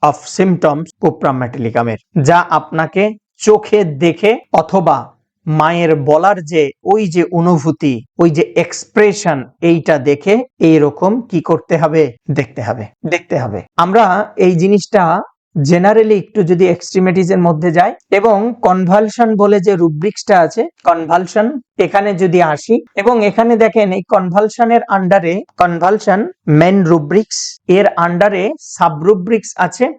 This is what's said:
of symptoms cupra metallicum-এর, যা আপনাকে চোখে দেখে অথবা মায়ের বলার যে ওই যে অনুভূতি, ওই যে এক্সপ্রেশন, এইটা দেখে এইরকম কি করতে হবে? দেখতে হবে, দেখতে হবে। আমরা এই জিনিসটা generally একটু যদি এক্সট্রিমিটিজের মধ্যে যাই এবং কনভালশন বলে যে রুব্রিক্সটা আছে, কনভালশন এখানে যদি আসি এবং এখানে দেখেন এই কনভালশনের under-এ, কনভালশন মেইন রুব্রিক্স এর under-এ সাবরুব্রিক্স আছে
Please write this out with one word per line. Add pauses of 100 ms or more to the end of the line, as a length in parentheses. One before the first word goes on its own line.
of (240)
symptoms (180)
cupra
metallicum-এর,
যা
আপনাকে (220)
চোখে
দেখে (140)
অথবা (320)
মায়ের
বলার
যে (140)
ওই
যে
অনুভূতি, (140)
ওই
যে
এক্সপ্রেশন, (160)
এইটা
দেখে (140)
এইরকম
কি
করতে
হবে? (140)
দেখতে
হবে, (200)
দেখতে
হবে। (140)
আমরা
এই
জিনিসটা (380)
generally
একটু
যদি
এক্সট্রিমিটিজের
মধ্যে
যাই (160)
এবং
কনভালশন
বলে
যে
রুব্রিক্সটা
আছে, (160)
কনভালশন (180)
এখানে
যদি
আসি (120)
এবং
এখানে
দেখেন
এই
কনভালশনের (120)
under-এ, (180)
কনভালশন (220)
মেইন
রুব্রিক্স (100)
এর
under-এ (100)
সাবরুব্রিক্স
আছে (100)